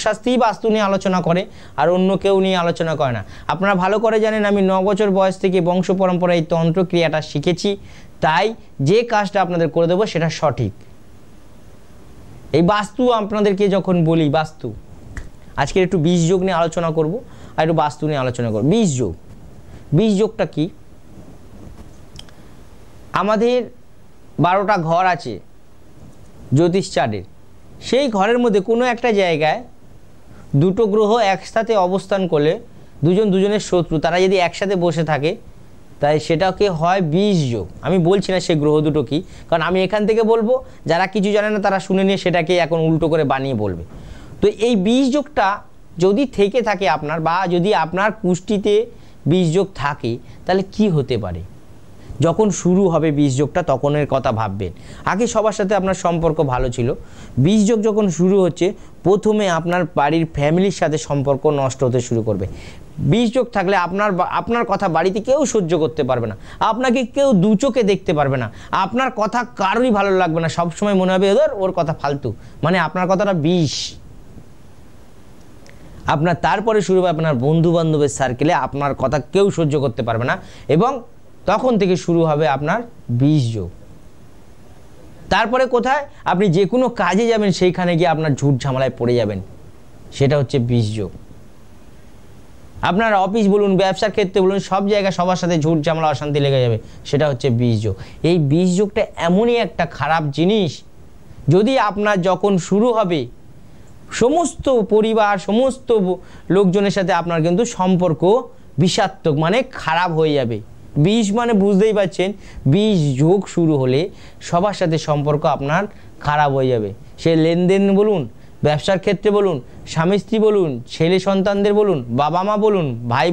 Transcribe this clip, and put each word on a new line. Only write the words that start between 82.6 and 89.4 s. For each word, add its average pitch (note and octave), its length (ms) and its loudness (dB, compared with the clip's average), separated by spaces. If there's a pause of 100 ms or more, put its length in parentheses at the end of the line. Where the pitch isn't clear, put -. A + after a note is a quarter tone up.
বীজ C#3+ 240 4 (120)
যোগ। F#2 140 -6 (1600)
তারপরে A#3 320 2 (100)
কোথায়? B3+ 280 0 (220)
আপনি F3+ 220 2 (100)
যে G3 160 4
কোনো B3+ 140 2 (160)
কাজে F#3 300 2
যাবেন G#3 180 2 (100)
সেইখানে F3+ 380 2
গিয়ে E3+ 160 4
আপনার D#3 240 0
ঝুট C#3 240 2
ঝামেলায় C3 360 -2
পড়ে A#2+ 220 0
যাবেন, G#2 200 -2 (760)